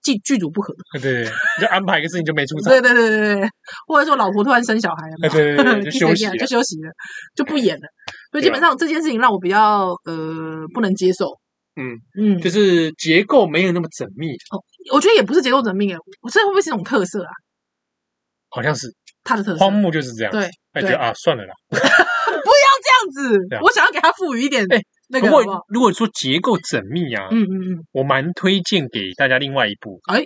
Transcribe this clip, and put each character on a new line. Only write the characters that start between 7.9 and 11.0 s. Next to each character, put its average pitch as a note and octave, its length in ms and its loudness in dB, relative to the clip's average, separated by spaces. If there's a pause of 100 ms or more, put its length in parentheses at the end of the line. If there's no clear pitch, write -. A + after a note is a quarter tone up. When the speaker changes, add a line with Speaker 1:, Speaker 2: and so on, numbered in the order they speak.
Speaker 1:
所 D4 80 -6
以 C#4 40 -4
基 F4+ 80 4
本 C4+ 100 -2
上 D#4+ 160 4
这 E4 100 -2
件 D#4 140 -2
事 D#4 80 -2
情 A3+ 100 -2
让 A#3+ 120 4
我 G3 80 -2
比 F3+ 100 -4
较， G#3 380 4 (180)
Speaker 2:
对 E3 80 -8
啊。 D#3+ 40 -8
Speaker 1:
呃， D#3+ 540 -8
不 A#3+ 100 -4
能 G3 120 0
接 F#3 180 2